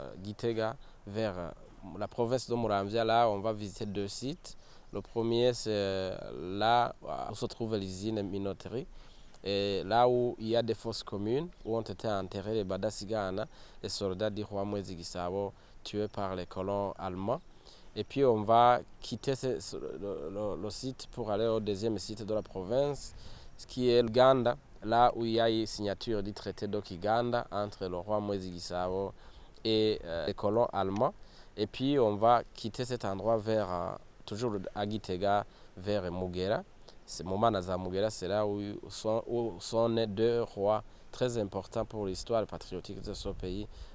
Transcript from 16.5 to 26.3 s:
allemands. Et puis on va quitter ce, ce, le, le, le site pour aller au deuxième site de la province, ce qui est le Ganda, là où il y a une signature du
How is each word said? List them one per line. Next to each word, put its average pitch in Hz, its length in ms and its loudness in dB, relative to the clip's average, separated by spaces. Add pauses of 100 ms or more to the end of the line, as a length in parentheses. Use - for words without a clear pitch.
allemands. 95 420 -4 (540)
Et 107 80 -2
puis 139 220 2
on 113 180 6
va 117 380 8 (180)
quitter - 380 -4
ce, 127 240 -2
ce, - 160 -8
le, 78 560 -6
le, 98 280 -4
le 104 100 -4
site 127 420 -8
pour 110 180 -4
aller 104 160 2
au 110 140 2
deuxième 104 360 0
site 107 280 -6
de 104 100 0
la 104 80 2
province, 131 720 -2 (420)
ce - 120 -14
qui 123 200 2
est 120 140 8
le 117 60 0
Ganda, 127 480 8 (260)
là 117 320 6
où 117 100 -2
il 113 80 2
y 113 80 6
a 113 80 6
une 113 180 2
signature 101 580 -2
du 104 80 -4